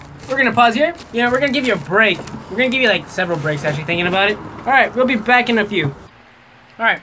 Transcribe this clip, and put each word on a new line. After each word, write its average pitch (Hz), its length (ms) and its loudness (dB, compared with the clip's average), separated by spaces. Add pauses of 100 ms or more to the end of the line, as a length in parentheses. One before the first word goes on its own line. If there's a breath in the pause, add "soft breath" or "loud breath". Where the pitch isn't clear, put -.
(280)
We're 262 100 -4
gonna 247 140 2
pause 233 220 4
here. 311 200 0 (180)
You 233 100 0
know, 240 80 2
we're 254 100 2
gonna 277 120 0
give 262 140 0
you 226 80 2
a 185 40 0
break. 180 400 2 (320)
We're 190 60 -10
gonna 254 140 0
give 262 120 -2
you, 240 60 4
like, 175 200 0
several 175 300 -2
breaks, 151 260 -4
actually, 151 200 -2
thinking 170 220 -2
about 190 240 2
it. 208 80 -4
All - 260 -14
right. 233 300 2
We'll 254 120 2
be 254 100 0
back 240 340 2
in 226 80 2
a 208 80 0
few. 180 200 -2
All - 1000 -12
right. 202 180 2